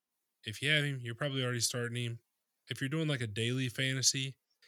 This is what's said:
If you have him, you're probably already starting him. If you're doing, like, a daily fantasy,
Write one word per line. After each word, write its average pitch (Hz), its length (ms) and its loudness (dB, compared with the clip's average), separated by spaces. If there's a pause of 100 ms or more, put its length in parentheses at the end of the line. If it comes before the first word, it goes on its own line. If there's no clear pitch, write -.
(440)
If 107 180 -8
you 135 80 2
have 151 140 6
him, 139 180 -2
you're 120 140 -6
probably 135 280 -2
already 123 180 0
starting 117 420 0
him. 117 160 -4 (480)
If 127 140 -6
you're 135 80 0
doing, 160 180 0
like, 139 140 0
a 120 60 0
daily 120 420 0
fantasy, 131 640 0 (320)